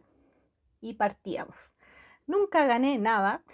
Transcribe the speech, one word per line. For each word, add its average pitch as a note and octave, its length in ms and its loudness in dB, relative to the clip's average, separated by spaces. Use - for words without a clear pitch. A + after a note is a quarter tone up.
y A3+ 140 -12
partíamos. - 800 -6
Nunca F#4 400 2
gané C4 320 2
nada, G#3 460 0